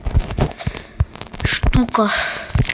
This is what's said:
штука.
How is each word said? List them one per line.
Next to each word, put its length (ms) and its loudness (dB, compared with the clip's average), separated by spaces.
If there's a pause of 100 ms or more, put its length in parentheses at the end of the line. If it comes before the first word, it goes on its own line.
(1400)
штука. 680 2 (600)